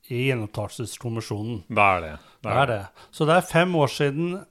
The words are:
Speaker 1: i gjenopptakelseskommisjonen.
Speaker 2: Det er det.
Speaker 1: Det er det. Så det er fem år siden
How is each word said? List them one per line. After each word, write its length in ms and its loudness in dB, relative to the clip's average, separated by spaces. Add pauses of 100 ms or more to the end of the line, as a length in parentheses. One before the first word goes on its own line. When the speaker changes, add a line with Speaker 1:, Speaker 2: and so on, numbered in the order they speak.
(120)
Speaker 1:
i 160 -2
gjenopptakelseskommisjonen. 1400 -6
Speaker 2:
Det 180 6
er 160 4
det. 100 -10 (300)
Speaker 1:
Det 80 -4
er 180 2
det. 120 -2 (300)
Så 140 -2
det 140 4
er 100 -4
fem 260 4
år 140 4
siden 460 -2 (160)